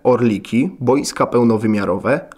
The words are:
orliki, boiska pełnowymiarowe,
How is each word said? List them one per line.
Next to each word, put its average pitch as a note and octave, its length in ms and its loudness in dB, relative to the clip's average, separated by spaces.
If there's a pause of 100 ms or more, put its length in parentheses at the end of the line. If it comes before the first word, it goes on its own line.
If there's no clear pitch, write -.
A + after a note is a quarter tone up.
orliki, A#2+ 760 0
boiska C3+ 480 0
pełnowymiarowe, A2 1080 0